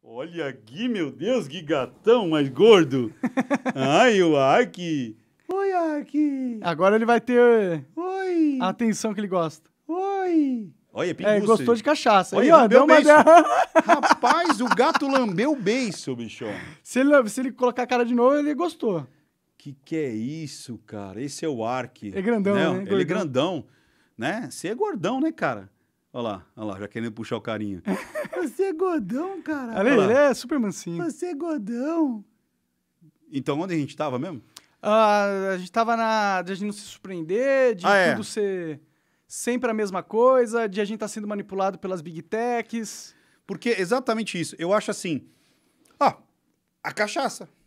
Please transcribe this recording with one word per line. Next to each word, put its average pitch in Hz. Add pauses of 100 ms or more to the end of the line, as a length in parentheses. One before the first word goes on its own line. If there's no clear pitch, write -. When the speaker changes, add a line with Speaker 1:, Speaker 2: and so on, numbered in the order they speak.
Speaker 1:
Olha 160
aqui, 131
meu 175
Deus, 185
que 185
gatão 165
mais 147
gordo. 135 (300)
Speaker 2:
<laughs> -
Speaker 1:
Ai, 180
o 160
Aki. 151 (360)
Oi, 392
Aki. 294
Speaker 2:
Agora 175
ele 226
vai 233
ter 233 (100)
Speaker 1:
Oi. 349
Speaker 2:
a 185
atenção 220
que 185
ele 208
gosta. 170 (180)
Speaker 1:
Oi. 330 (220)
Olha, 165
Speaker 2:
É, 170
Speaker 1:
pinguça. 208
Speaker 2:
gostou 214
de 220
cachaça. 214
Speaker 1:
Olha, 208
Speaker 2:
Aí, 311
ó, 320
Speaker 1:
lambeu 240
Speaker 2:
deu -
uma 311
Speaker 1:
o -
beiço. 302 (320)
Speaker 2:
<laughs> -
Speaker 1:
Rapaz, 277
o 254
gato 277
lambeu 254
o -
beiço, 208
bicho. 117 (380)
Speaker 2:
Se -
ele, 277
se 226
ele 254
colocar 247
a 247
cara 247
de 240
novo, 247
ele 294
gostou. 233 (500)
Speaker 1:
Que 143 (100)
que 165
é 151
isso, 127
cara? 101
Esse 139
é 160
o 117
Ark. 120
Speaker 2:
É 196
grandão, 202
Speaker 1:
Não, 190
Speaker 2:
né? 185
Speaker 1:
ele 196
é 180
Speaker 2:
Gordão. -
Speaker 1:
grandão, 156 (520)
né? 180
Você -
é 214
gordão, 262
né, 320
cara? 110 (400)
Olha 123
lá, 101 (100)
olha 110
lá, 95
já 104
querendo 113
puxar 113
o 107
carinha. 104
Speaker 2:
<laughs> 349
Speaker 1:
Você 311
é 381
gordão, 320
cara. 262
Speaker 2:
Olha 226
aí, 240
Speaker 1:
Olha -
lá. 196
Speaker 2:
ele 202 (180)
é -
super 285
mansinho. 175
Speaker 1:
Você 339
é 359
gordão. 277 (1080)
Então, 139
onde 180
a 165
gente 139
tava 131
mesmo? 147 (380)
Speaker 2:
Ah, 208
a 180
gente 180
tava 233
na... 214
De 175
a 196
gente 196
não 202
se -
surpreender, 226
de 175
Speaker 1:
Ah, 202
é. 180
Speaker 2:
tudo 117
ser 180 (460)
sempre 240
a -
mesma 196
coisa, 233
de 190
a 208
gente 214
tá 214
sendo 208
manipulado 196
pelas 185
big 165
techs. 226 (320)
Speaker 1:
Porque 196
exatamente 220
isso. -
Eu 170
acho 214
assim, 165 (720)
ah, - (680)
a -
cachaça. 214 (180)